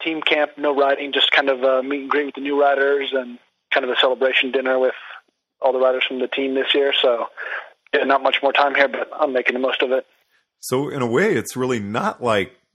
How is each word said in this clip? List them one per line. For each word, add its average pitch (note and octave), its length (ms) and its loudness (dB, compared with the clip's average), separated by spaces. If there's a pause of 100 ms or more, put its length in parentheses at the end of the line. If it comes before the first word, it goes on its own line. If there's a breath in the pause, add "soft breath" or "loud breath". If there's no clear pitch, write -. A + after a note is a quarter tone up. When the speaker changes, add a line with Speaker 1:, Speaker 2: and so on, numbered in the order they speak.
Speaker 1:
team D#3+ 180 -4
camp. D3+ 360 2
No C#3+ 180 0
riding, C#3 380 2
just - 180 2
kind C#3 180 2
of B2+ 140 0
a C3 200 4
meet C#3 180 -4
and C3+ 80 -6
greet C#3+ 160 2
with C3+ 100 -10
the C3+ 60 -10
new C#3+ 200 0
riders C#3 520 2
and B2 260 -6 (340)
kind C3+ 120 0
of B2+ 60 -2
a A#2+ 100 -2
celebration C3 500 2
dinner C3 260 0
with C3 180 2 (680)
all C3 100 2
the B2+ 80 0
riders B2+ 260 2
from C3 140 -4
the B2 80 -2
team C3+ 280 -2
this C3+ 180 0
year. C#3 280 2
So, A#2 260 0 (680 loud breath)
yeah, C#3+ 100 2
not C3+ 200 2
much C3+ 200 0
more C3+ 80 0
time C#3 240 2
here, C#3 140 4
but A#2+ 280 -6
I'm D3 140 0
making B2 220 0
the B2 80 -4
most C3 200 -2
of B2+ 100 0
it. C3 140 0 (560)
Speaker 2:
So C3+ 280 -2
in C#3 140 -4
a - 20 0
way, D#3 300 2
it's A2 200 -4
really B2+ 240 -2
not A#2+ 440 -4
like G#2 320 0 (200)